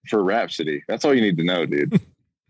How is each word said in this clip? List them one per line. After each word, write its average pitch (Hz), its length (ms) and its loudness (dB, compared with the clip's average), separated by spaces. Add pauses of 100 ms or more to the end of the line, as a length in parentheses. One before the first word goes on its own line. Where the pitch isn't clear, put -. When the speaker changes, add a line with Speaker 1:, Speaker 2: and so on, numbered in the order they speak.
Speaker 1:
for 107 160 0
Rhapsody. 85 640 -2
That's 117 160 -6
all 147 100 4
you 127 60 4
need 101 180 2
to 80 60 -2
know, 87 220 0
dude. 73 400 0
Speaker 2:
<laughs> - 60 -20 (380)